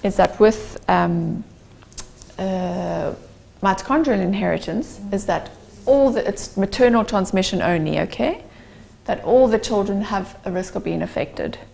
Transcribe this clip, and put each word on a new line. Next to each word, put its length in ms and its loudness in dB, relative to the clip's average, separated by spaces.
is 120 0
that 240 2
with, 480 2
um, 560 0
uh, 720 -4
mitochondrial 580 2
inheritance 800 -2
is 140 -2
that 240 -2
all 240 6
the, 180 0
it's 300 -6
maternal 480 4
transmission 560 0
only, 380 0
okay? 420 -2
That 180 -4
all 240 6
the 120 2
children 420 -2
have 420 -4
a 80 -6
risk 220 -6
of 100 -6
being 200 -4
affected. 560 -6